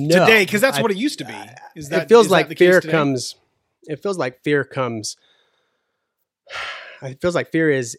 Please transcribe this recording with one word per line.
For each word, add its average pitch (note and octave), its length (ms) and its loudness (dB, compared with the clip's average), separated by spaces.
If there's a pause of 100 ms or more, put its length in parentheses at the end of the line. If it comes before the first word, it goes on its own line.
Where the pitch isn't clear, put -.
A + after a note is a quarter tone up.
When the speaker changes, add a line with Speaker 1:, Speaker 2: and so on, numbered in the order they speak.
Speaker 1:
no. E3+ 200 4
Speaker 2:
Today, G#3+ 200 6
'cause G#3 140 -4
that's B3+ 180 0
Speaker 1:
I, A3+ 40 -2
Speaker 2:
what A3 80 0
it F#3+ 60 -4
used C#4 240 -6
to C3+ 40 -10
be. A2 80 -14
Speaker 1:
I, G2+ 240 -18 (200)
Speaker 2:
Is D3+ 100 -16
Speaker 1:
it C#3+ 40 -16
Speaker 2:
that, E3 180 -4
Speaker 1:
feels A3 180 8
Speaker 2:
is F#3 60 0
Speaker 1:
like D#3+ 140 2
Speaker 2:
that - 40 -20
the D#3+ 60 -10
case F3 160 6
Speaker 1:
fear F3+ 80 6
Speaker 2:
today? D#3+ 120 -6
Speaker 1:
comes, C#3 440 -2 (480)
it D3+ 180 -14
feels G3 160 -6
like B2+ 240 -8
fear D3 220 0
comes, A#2 520 -8 (1300)
<sighs> - 540 -14
it C3 180 -14
feels F3 140 -2
like C3+ 160 -4
fear D#3+ 200 0
is B2+ 280 -4